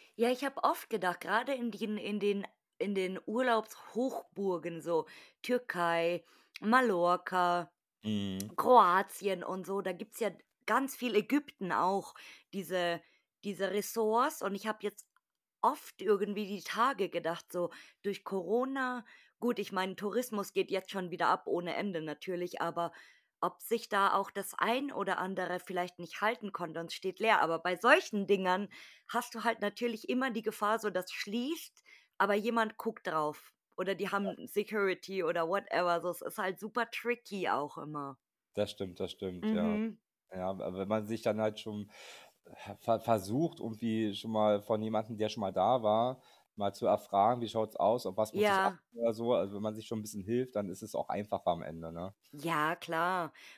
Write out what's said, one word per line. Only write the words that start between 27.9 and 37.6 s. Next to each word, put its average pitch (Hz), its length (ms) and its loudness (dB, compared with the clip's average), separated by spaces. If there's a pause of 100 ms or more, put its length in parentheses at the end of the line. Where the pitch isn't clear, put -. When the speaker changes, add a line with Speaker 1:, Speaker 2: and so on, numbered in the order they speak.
Speaker 1:
Dingern 190 420 2 (380)
hast - 280 -6
du 220 80 -8
halt 226 180 0
natürlich 220 480 -2
immer 254 220 0
die 214 120 -4
Gefahr, 214 360 0
so 214 120 -2
das 180 200 -2
schließt, 240 720 -6 (340)
aber 196 180 4
jemand 220 420 0
guckt - 300 -6
drauf. 151 460 -4 (240)
Oder 185 180 -2
die 185 140 -4
haben 196 280 -2
Speaker 2:
Ja. - 100 -16
Speaker 1:
Security 196 760 -2
oder 165 240 0
whatever. 175 540 0
So, 175 80 -2
es - 120 -6
ist - 160 -10
halt 190 220 -4
super 226 320 -4
tricky 202 580 -4
auch 143 300 -2